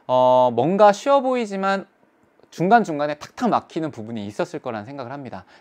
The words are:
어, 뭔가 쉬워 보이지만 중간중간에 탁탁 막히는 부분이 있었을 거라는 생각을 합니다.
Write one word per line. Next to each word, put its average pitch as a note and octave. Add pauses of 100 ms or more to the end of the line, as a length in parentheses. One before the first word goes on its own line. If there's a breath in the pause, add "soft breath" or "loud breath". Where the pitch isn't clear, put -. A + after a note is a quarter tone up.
어, B2+
뭔가 F#3+
쉬워 C#4
보이지만 G3+ (680)
중간중간에 D#3+
탁탁 -
막히는 D3+
부분이 A2+
있었을 D#3+
거라는 A2
생각을 C3
합니다. A#2+ (160 soft breath)